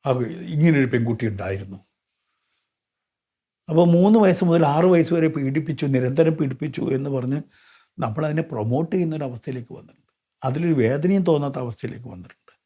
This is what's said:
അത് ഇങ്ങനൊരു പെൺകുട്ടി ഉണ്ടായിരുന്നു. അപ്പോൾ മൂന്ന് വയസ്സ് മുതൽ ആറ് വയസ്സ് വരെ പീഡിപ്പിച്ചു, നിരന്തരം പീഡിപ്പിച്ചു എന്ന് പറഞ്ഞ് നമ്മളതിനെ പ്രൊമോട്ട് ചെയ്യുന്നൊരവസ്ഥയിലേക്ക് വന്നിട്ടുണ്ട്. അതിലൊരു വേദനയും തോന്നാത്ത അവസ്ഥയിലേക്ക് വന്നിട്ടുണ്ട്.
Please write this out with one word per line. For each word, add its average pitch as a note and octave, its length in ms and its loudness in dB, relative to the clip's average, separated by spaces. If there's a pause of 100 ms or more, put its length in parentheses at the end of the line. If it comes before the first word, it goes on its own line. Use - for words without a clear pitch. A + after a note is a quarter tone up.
അത് B2+ 160 0 (260)
ഇങ്ങനൊരു D3+ 440 4
പെൺകുട്ടി A#2 360 -2
ഉണ്ടായിരുന്നു. G2 520 -6 (1900)
അപ്പോൾ E3 220 4
മൂന്ന് G3 280 6
വയസ്സ് F#3+ 260 4
മുതൽ E3+ 220 4
ആറ് D#3 260 2
വയസ്സ് E3+ 220 4
വരെ D#3+ 140 2
പീഡിപ്പിച്ചു, C#3+ 580 -4
നിരന്തരം C3+ 500 2
പീഡിപ്പിച്ചു C#3+ 540 -6
എന്ന് C3+ 200 -4
പറഞ്ഞ് C3+ 300 -4 (580)
നമ്മളതിനെ D3+ 480 -4
പ്രൊമോട്ട് B2+ 460 -4
ചെയ്യുന്നൊരവസ്ഥയിലേക്ക് C#3 800 -6
വന്നിട്ടുണ്ട്. - 380 -20 (300)
അതിലൊരു D3+ 360 0
വേദനയും D3+ 480 2
തോന്നാത്ത C#3+ 320 0
അവസ്ഥയിലേക്ക് A#2+ 500 -10
വന്നിട്ടുണ്ട്. - 440 -20 (140)